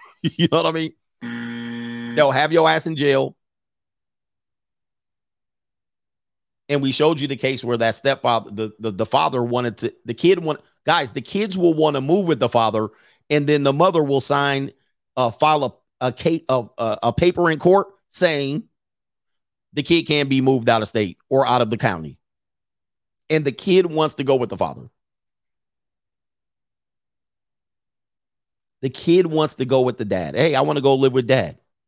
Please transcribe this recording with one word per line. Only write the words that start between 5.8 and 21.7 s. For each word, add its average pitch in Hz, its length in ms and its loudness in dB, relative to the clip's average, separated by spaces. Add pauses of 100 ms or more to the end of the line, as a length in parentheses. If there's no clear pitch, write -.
And 143 140 0
we 135 100 0
showed 147 300 2
you 143 60 -4
the 135 80 -6
case 131 280 -4
where 120 140 -2
that 113 180 0
stepfather, 120 540 -2
the, 107 300 -8
the, 110 120 -6
the 104 140 -4
father 131 380 0
wanted 120 340 -4
to, - 160 -6 (100)
the 117 120 -8
kid 180 280 2
want-, 151 180 -6 (220)
guys, 147 280 0
the 135 100 -8
kids 196 340 -4
will 170 200 2
wanna 151 260 0
move 175 240 0
with 151 140 0
the 127 100 0
father, 110 400 0 (400)
and 147 160 2
then 147 160 2
the 139 100 2
mother 165 320 2
will 139 160 0
sign 139 520 0 (460)
uh, 120 140 0
file 151 320 2 (380)
a, 127 60 -2
a 123 40 -4
ca-, 165 380 -2
a, 127 160 0 (120)
a, 113 260 -4
a 117 100 0
paper 175 360 2
in 156 100 -2
court 190 280 4 (220)
saying 151 540 -2 (1080)
the 147 100 -4
kid 170 200 2
can't 147 260 0
be 135 120 2
moved 131 280 2
out 113 120 2
of 104 60 -4
state 104 300 -4 (120)
or 135 160 2
out 123 160 2
of 110 80 -2
the 113 80 -4